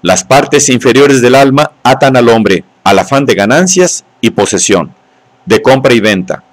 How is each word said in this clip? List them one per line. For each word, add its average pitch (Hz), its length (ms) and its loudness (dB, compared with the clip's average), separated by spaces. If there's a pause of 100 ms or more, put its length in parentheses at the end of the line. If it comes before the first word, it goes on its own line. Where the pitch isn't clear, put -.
Las 92 220 -2
partes 143 460 0
inferiores 131 520 2
del 127 140 2
alma 139 360 2 (120)
atan 135 320 0
al 120 140 2
hombre 98 340 0 (200)
al 98 160 2
afán 139 260 -2
de 120 80 0
ganancias 165 720 -2 (160)
y 113 80 0
posesión, 98 640 -4 (520)
de - 160 0
compra 131 320 0
y 117 60 2
venta. 98 540 -4